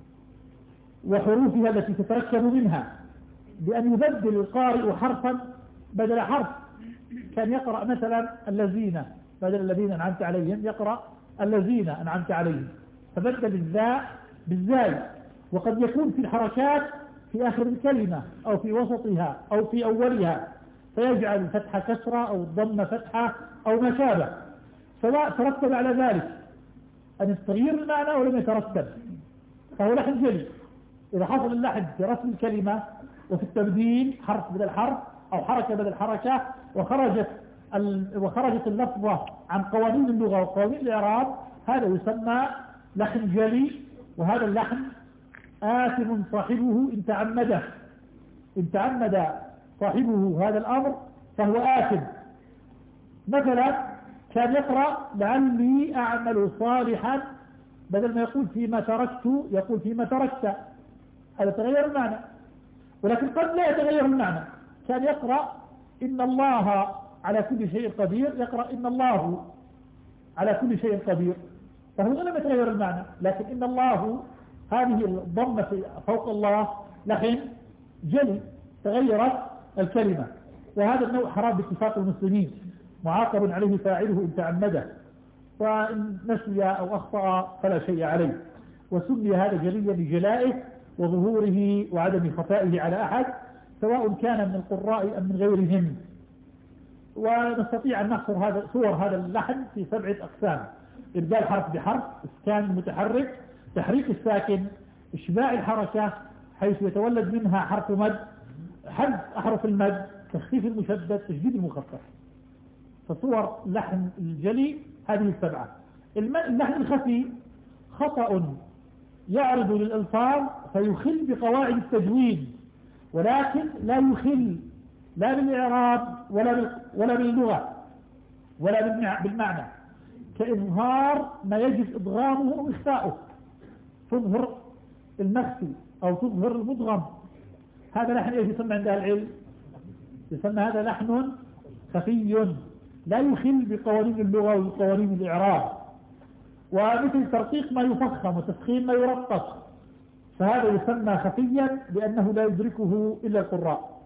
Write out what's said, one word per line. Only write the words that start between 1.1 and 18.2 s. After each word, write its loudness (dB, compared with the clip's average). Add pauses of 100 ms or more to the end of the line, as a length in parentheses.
التي 0
تتركب 0
منها، 2 (680)
بأن 2
يبدل 2
القارئ 2
حرفا 0 (540)
بدل 2
حرف. 0 (920)
كان 0
يقرأ -2
مثلا -2 (160)
الذين 0 (400)
بدل 0
الذين 0
أنعمت -2
عليهم -2
يقرأ -4 (380)
الذين 2
أنعمت -4
عليهم، -2 (480)
فبدل 0
الذاء 0 (460)
بالزاي. 2 (580)
وقد 0
يكون 2
في -4
الحركات 2 (500)
في 0
آخر 0
الكلمة 0 (240)